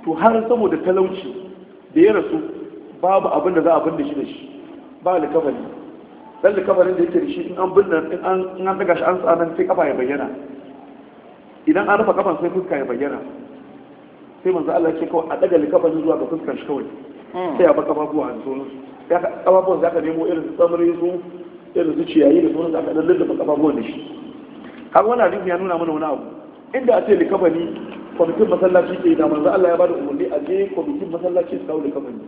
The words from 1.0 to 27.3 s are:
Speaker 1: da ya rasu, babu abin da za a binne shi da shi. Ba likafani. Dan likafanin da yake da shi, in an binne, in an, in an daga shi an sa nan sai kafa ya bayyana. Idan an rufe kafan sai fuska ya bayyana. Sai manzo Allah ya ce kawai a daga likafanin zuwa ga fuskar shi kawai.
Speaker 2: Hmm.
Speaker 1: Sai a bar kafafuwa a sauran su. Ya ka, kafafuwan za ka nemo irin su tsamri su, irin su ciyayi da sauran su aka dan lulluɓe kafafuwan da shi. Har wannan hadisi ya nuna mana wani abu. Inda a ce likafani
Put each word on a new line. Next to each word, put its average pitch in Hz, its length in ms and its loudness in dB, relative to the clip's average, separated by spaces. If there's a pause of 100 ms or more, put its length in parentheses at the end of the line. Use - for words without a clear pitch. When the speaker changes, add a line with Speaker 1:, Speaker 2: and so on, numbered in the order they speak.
Speaker 1:
da 156 60 6
ya 208 120 8
rasu, - 260 0 (640)
babu 185 260 2
abin 151 260 0
da 160 80 4
za 165 120 6
a 151 60 4
binne 147 280 -2
shi 147 60 -6
da 135 100 -4
shi. - 240 -14 (540)
Ba 180 160 2
likafani. 147 400 0 (840)
Dan 202 120 4
likafanin 180 420 2
da 170 60 2
yake 170 180 2
da 151 80 -2
shi, 180 120 -6 (100)
in 175 80 -10
an 185 160 -2
binne, 170 380 2
in 180 120 -8
an, 185 240 -2 (100)
in 190 100 -4
an 190 100 -2
daga 170 180 0
shi 165 60 -4
an 180 200 0
sa 175 120 4
nan 165 220 -2
sai 185 100 0
kafa 180 200 0
ya 131 80 -2
bayyana. 127 360 -4 (1400)
Idan 185 220 2
an 202 100 4
rufe 208 180 4
kafan 185 240 0
sai 175 100 -2
fuska 180 280 -4
ya 135 60 -2
bayyana. 127 340 -4 (1200)
Sai 185 100 0
manzo 156 200 -2
Allah 165 220 2
ya - 60 -6
ce 156 60 -2
kawai 160 240 -2
a 143 60 -4
daga 175 220 4
likafanin 160 440 2
zuwa - 160 2
ga - 80 -4
fuskar 151 320 -6
shi - 80 -14
kawai. 135 180 -6 (480)
Speaker 2:
Hmm. 175 260 -4
Speaker 1:
Sai 180 80 -6
a 147 60 4
bar 151 140 0
kafafuwa 147 420 -4
a 120 60 -8 (100)
sauran 135 220 -8
su. - 100 -16 (340)
Ya 175 100 2
ka, 170 80 -4 (160)
kafafuwan 185 360 4
za 165 100 2
ka 165 100 0
nemo 160 260 -2
irin 165 160 -2
su 147 160 -8
tsamri 170 400 4
su, 170 100 0 (680)
irin 160 180 0
su 165 140 0
ciyayi 156 320 6
da 156 100 4
sauran 165 200 -2
su 156 40 -2
aka - 160 -2
dan 156 140 0
lulluɓe 170 320 2
kafafuwan 147 380 2
da 110 60 -4
shi. - 200 -10 (880)
Har 190 140 6
wannan 233 240 4
hadisi 185 180 -4
ya 175 100 0
nuna 185 200 -2
mana 165 140 -2
wani 156 120 -2
abu. 147 180 -4 (520)
Inda 247 220 2
a 185 100 2
ce 208 100 6
likafani 170 520 2 (500)